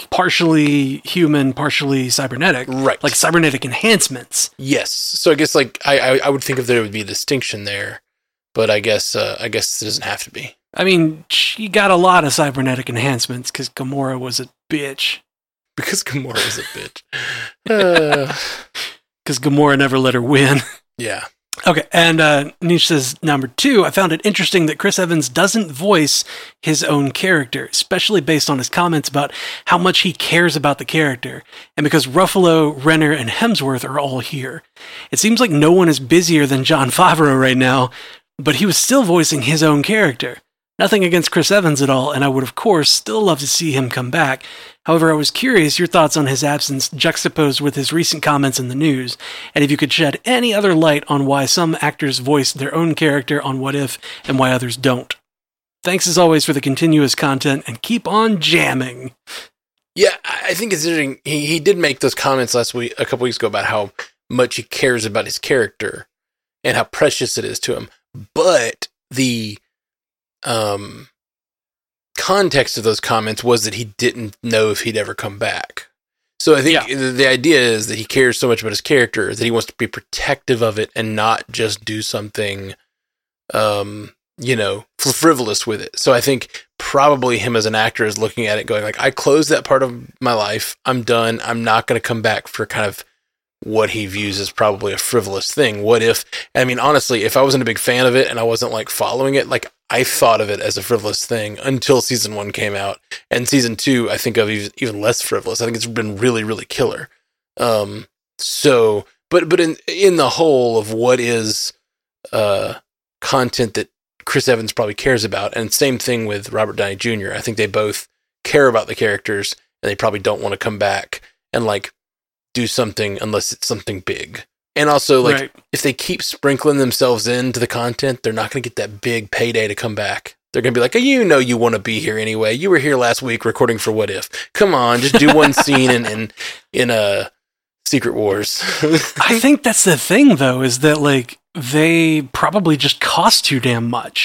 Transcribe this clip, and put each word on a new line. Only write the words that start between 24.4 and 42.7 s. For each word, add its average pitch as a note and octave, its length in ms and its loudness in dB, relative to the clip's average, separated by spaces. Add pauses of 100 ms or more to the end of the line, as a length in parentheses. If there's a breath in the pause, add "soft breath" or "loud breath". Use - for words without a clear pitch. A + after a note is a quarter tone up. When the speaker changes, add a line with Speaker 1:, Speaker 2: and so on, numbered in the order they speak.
Speaker 1:
that D3+ 120 -2
Chris G3 200 0
Evans E3 300 0
doesn't F#3 420 0
voice D#3 540 2 (380 loud breath)
his D3+ 200 0
own C#3+ 300 0
character, C#3 580 -2
especially F#3 520 0
based D3 260 0
on C#3+ 80 0
his B2 140 -4
comments E3+ 400 0
about C#3+ 220 -2 (340 loud breath)
how F3 100 4
much F3+ 240 2
he F#3 140 -2
cares E3 420 2
about C#3+ 220 0
the - 80 -12
character, C3 580 -2 (320 loud breath)
and D3+ 80 0
because C#3+ 220 2
Ruffalo, D#3+ 760 4
Renner, D#3 300 4
and B2 160 -2
Hemsworth C3+ 600 0
are C#3+ 120 -4
all C3 200 -2
here. C3 420 -10 (480 loud breath)
It - 80 -4
seems A3 220 2
like A#3 100 2
no D3+ 220 6
one F3+ 180 6
is C#3 100 2
busier D#3 460 4
than C3 180 0
Jon C#3 260 2
Favreau D#3 480 4
right C3 180 4
now, B2+ 340 2 (480 loud breath)
but C#3 180 0
he G3+ 100 2
was F3 120 2
still C4+ 260 2
voicing D#3+ 380 2
his D3 200 2
own D3 200 4
character. D3 560 0 (400)
Nothing G3 260 2
against E3+ 260 2
Chris F3 200 2
Evans D#3+ 320 2
at C3+ 80 2
all, C3+ 220 2
and C#3 120 0
I C#3 40 2
would, C3 140 0
of B2 120 -8
course, E3 360 2